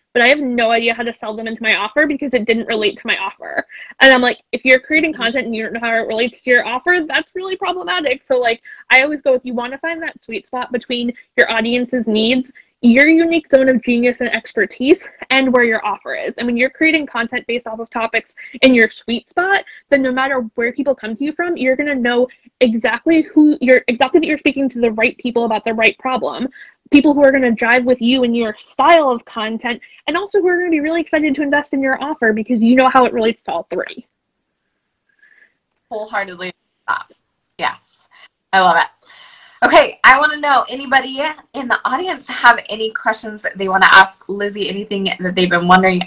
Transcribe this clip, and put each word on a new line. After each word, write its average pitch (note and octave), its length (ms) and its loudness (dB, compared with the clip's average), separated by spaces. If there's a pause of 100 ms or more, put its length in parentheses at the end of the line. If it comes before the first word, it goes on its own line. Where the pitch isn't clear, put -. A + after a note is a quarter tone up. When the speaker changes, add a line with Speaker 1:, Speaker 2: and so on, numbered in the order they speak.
(140)
Speaker 1:
but A#3+ 80 2
I A#3+ 60 4
have D4 120 4
no A#3+ 300 -2
idea A#3 220 0
how A#3 100 -6
to A#3 120 -6
sell G#3+ 200 -12
them A3+ 120 -10
into A3+ 160 -10
my A3 140 0
offer G#3+ 300 0
because C#4+ 280 -4
it A3 100 0
didn't A3+ 220 -2
relate G#3+ 320 -2
to - 80 -16
my G#3 120 -2
offer." - 480 -8 (340)
And C4+ 120 8
I'm B3+ 80 6
like, B3 200 0 (120)
"If A#3+ 120 -8
you're C4 160 4
creating D#4 320 -2
Speaker 2:
Mm-hmm. C4 100 -8
Speaker 1:
content A#3 240 -4
and A#3 80 -6
you A3 80 -6
don't A3 100 -8
know A3+ 80 -10
how A#3 140 -4
it A3+ 120 -2
relates A#3 360 -4
to B3+ 80 -4
your A#3+ 160 2
offer, D#4 400 -2
that's D4+ 280 -6
really F#4 220 -8
problematic." F4 680 -4
So, B3+ 140 0
like, A#3 220 -2 (300)
I B3+ 120 6
always D4 200 -4
go, C4 120 2
if B3 100 -4
you B3 100 -8
wanna B3 240 -8
find E4 240 -8
that - 200 -12
sweet - 240 -10
spot B3+ 260 -8
between A#3+ 400 -4 (240)
your B3 140 2
audience's A#3 560 -2
needs, A3+ 460 0 (320)
your B3 220 6
unique E4 420 2
zone C4 200 4
of C4 160 2
genius A#3+ 360 0
and A#3+ 140 -4
expertise, A#3+ 760 -2 (220)
and C4 240 2
where B3 80 4
your A3+ 240 0
offer C3+ 300 -8
is. - 200 -8
And A#3+ 120 -6
when A#3+ 80 -2
you're B3 120 0
creating D#4 380 0
content A#3 400 -6
based A#3+ 220 -6
off A3 100 -12
of A3+ 120 -12
topics A3+ 440 -6 (280)
in C4 120 6
your A3+ 160 4
sweet - 400 -10
spot, F#4+ 340 -2 (240)
then C#4 140 2
no C4 80 0
matter C4 300 -2 (160)
where A#3+ 160 -4
people C4+ 200 -4
come A3+ 240 -6
to C#4+ 80 -8
you D4+ 80 -4
from, F4 240 -4
you're C4 200 0
gonna D4 180 -4
know A#3+ 320 0 (340)
exactly B3 640 2
who D4+ 380 4
you're, B3+ 260 4
exactly C4 320 0
that D#4 80 2
you're D4+ 100 -2
speaking C4+ 320 -2
to A#3 120 -8
the A#3 100 2
right A3 280 -2
people A#3 260 -4
about A3 200 -4
the A#3 80 -4
right A3 280 0
problem, B3 480 -4 (420)
people C#4+ 240 6
who C#4+ 80 4
are C4+ 80 8
gonna C4 220 2
jive A#3+ 320 2
with B3 180 0
you B3 220 2
and A#3 120 0
your A3 220 -4
style D4+ 520 4
of A#3 160 -4
content, A3+ 540 -8 (280)
and D4+ 80 -2
also G4+ 240 0
who F4 80 0
are F4 100 2
gonna F4+ 100 -2
be D#4 120 0
really D#4+ 200 -2
excited D4+ 360 -2
to D4+ 60 -4
invest C#4+ 320 -2
in C4+ 60 -2
your C4+ 220 -2
offer C4+ 300 -4
because A3 280 -4
you A#3 140 4
know B3+ 140 4
how B3+ 160 4
it - 80 0
relates A3+ 300 -2
to - 100 -10
all E3 180 -6
three. - 340 -10 (1800)
Speaker 2:
Wholeheartedly. G3 640 -8 (1040)
Yes. - 440 -8 (500)
I F#3+ 80 4
love F3 160 4
it. E3 100 0 (800)
Okay, - 380 4
I B3+ 160 6
wanna D4+ 200 0
know, C#4+ 300 2
anybody C4 540 -4 (320)
in B3+ 140 -10
the A3 160 -2
audience D#4+ 420 -6
have A#3 320 2 (100)
any A3 220 -6
questions A3 520 -8
that - 140 -8
they F#3+ 120 -6
wanna F#3 240 2
ask F#3+ 340 4
Lizzie? G3+ 420 -6
Anything G3 360 -6 (160)
that F3+ 160 -4
they've F3+ 120 2
been F3 200 0
wondering F#3 380 4